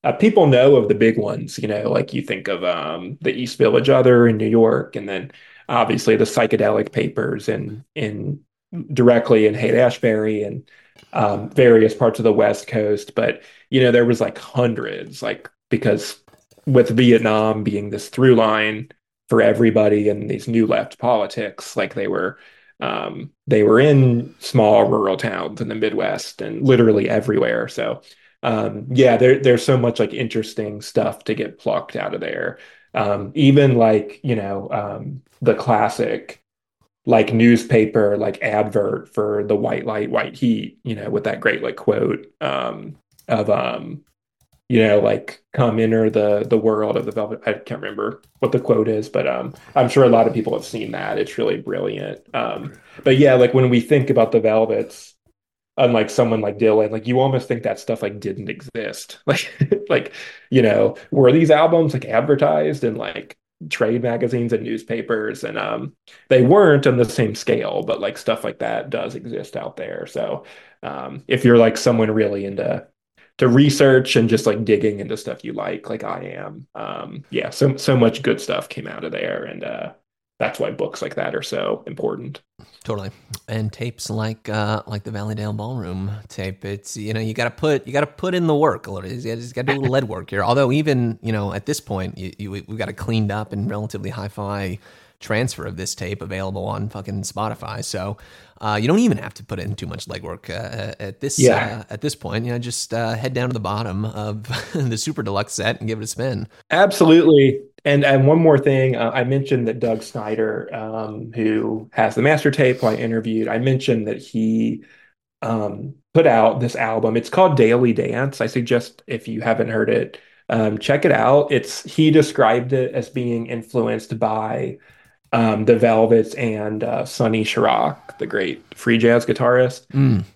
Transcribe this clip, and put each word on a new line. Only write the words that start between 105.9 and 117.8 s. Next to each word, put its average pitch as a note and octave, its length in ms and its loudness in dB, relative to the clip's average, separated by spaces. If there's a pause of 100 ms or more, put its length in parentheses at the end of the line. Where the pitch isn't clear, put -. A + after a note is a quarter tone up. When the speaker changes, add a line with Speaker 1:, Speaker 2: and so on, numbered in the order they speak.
Speaker 2:
it G#2+ 40 -10
a A2 40 -10
spin. A2+ 400 -6 (240)
Speaker 1:
Absolutely. D#3+ 920 6 (240)
And, C#3+ 200 2
and C3+ 200 4
one D#3 140 6
more D#3+ 180 6
thing, C3+ 380 2
uh, A#2 180 -2
I B2+ 120 -2
mentioned C3+ 420 -2
that A2+ 140 -4
Doug A2+ 220 -2
Snyder, A2 680 -6
um, A2 600 -10
who A2 580 -2
has A2 240 -2
the - 60 -2
master D3 280 2
tape, B2+ 300 2
who A#2+ 80 0
I A2 80 0
interviewed, A2+ 540 -4
I A2+ 100 -2
mentioned B2+ 480 0
that G#2 120 -6
he, A2+ 640 -2 (560)
um, G#2+ 520 -6 (200)
put E3 120 6
out A2+ 360 4
this A#2+ 160 -4
album. A2+ 400 -2
It's A#2+ 120 -4
called F3+ 280 4
Daily A#2+ 340 4